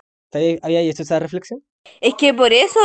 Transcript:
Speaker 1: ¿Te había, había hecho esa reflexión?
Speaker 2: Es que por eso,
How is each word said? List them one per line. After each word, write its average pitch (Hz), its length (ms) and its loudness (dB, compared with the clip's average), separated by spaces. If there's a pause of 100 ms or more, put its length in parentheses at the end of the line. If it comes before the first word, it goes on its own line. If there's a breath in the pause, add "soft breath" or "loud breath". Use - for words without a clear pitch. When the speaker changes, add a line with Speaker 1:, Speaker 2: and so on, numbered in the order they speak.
(300)
Speaker 1:
¿Te 147 80 -6
había, 165 240 0
había 165 200 -2
hecho 160 200 -4
esa 160 160 -4
reflexión? 180 440 -10 (380 soft breath)
Speaker 2:
Es - 140 0
que 285 200 2
por 240 180 2
eso, 311 320 2